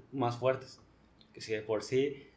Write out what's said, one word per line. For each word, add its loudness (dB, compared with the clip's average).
más 0
fuertes. 0
Que -16
si -6
de -2
por 0
sí, 0